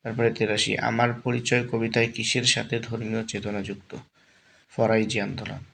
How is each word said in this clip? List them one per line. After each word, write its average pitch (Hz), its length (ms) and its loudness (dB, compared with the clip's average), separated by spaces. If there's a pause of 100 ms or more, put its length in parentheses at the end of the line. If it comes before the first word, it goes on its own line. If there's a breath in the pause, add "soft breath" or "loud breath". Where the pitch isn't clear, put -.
তারপরে 117 280 2
তেরাশি, 107 480 0
"আমার 117 340 2
পরিচয় 120 560 0
কবিতায় 117 440 2
কিসের 117 320 -2
সাথে 117 340 0
ধর্মীয় 113 480 -4
চেতনা 104 360 -4
যুক্ত?" 95 340 -10 (720 soft breath)
ফরাইজি 110 500 2
আন্দোলন। 101 380 -6 (160)